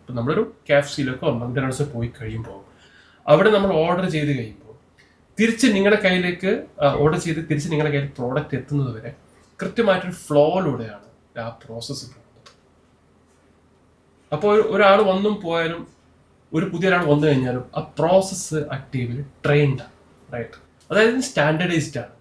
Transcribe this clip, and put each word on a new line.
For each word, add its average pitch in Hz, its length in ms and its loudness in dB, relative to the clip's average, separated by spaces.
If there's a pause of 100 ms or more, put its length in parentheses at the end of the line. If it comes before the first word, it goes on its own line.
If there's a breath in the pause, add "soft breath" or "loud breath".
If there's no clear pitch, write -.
ഇപ്പം 127 180 -12
നമ്മളൊരു 151 240 0 (240)
കെ 147 140 2
എഫ് 143 140 -4
സിയിലേക്കോ 131 440 -2
McDonald's 127 420 -4 (140)
പോയി 117 140 -4 (100)
കഴിയുമ്പോൾ 113 400 -10 (760 soft breath)
അവിടെ 190 220 6
നമ്മൾ 196 160 2 (140)
ഓർഡർ 180 220 0 (100)
ചെയ്ത് 147 220 0
കഴിയുമ്പോൾ - 360 -12 (640 soft breath)
തിരിച്ച് 226 280 2 (100)
നിങ്ങളുടെ 202 280 4
കയ്യിലേക്ക്, 180 480 0 (300)
ആ, 147 40 4 (160)
ഓർഡർ 156 220 4
ചെയ്ത് 165 240 -4
തിരിച്ച് 143 240 -4
നിങ്ങളുടെ 151 220 0
കയ്യിൽ 139 240 -2
പ്രോഡക്റ്റ് 131 420 -4
എത്തുന്നത് 139 360 -4
വരെ 117 140 -14 (500 soft breath)
കൃത്യമായിട്ടൊരു 185 560 0 (100)
ഫ്ലോയിലൂടെയാണ് 147 840 0 (360)
ആ 113 40 -8 (140)
പ്രോസസ്സ് 117 500 -12
പോകുന്നത്. - 400 -20 (1800)
അപ്പോൾ 208 200 0
ഒരു, 214 80 6 (120)
ഒരാൾ 196 240 6 (120)
വന്നും 202 240 0 (100)
പോയാലും 165 380 -2 (760)
ഒരു 175 160 0
പുതിയ 175 180 0
ഒരാൾ 175 220 2
വന്നു 147 160 2
കഴിഞ്ഞാലും 127 360 0 (140)
ആ - 20 -6 (180)
പ്രോസസ്സ് 170 600 0 (160)
ആ - 20 -8 (160)
ടീമിൽ 120 260 -4 (280)
ട്രെയിൻഡ് 147 400 2
ആണ്, - 80 -20 (400)
റൈറ്റ്? 117 240 -12 (320)
അതായത് 226 380 4
സ്റ്റാൻഡേർഡൈസ്ഡ് 156 760 0
ആണ്. - 180 -16